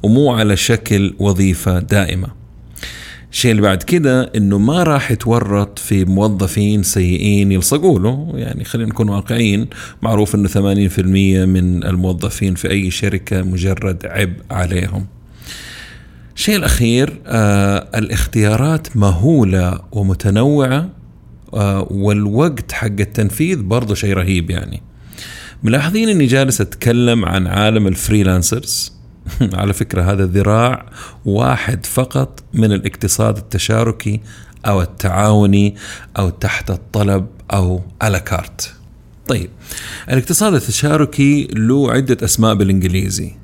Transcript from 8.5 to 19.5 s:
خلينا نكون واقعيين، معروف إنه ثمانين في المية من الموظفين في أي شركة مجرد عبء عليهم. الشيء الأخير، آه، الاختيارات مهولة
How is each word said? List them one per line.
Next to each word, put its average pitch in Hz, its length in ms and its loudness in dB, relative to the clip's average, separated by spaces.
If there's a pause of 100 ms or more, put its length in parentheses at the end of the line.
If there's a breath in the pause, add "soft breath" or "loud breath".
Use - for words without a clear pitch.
خلينا 113 260 -4
نكون 110 200 0
واقعيين، 104 580 0 (340 loud breath)
معروف 107 340 0
إنه 101 120 2
ثمانين 98 420 2
في 95 120 -2
المية 95 440 4
من 90 380 2
الموظفين 92 720 -2
في - 140 -6
أي 95 220 0
شركة 95 500 -2
مجرد 92 640 -2
عبء 90 360 -4 (100)
عليهم. 92 540 -4 (1300 loud breath)
الشيء 208 200 0
الأخير، 123 680 2
آه، 101 680 2
الاختيارات 110 1040 0
مهولة 95 840 2 (120)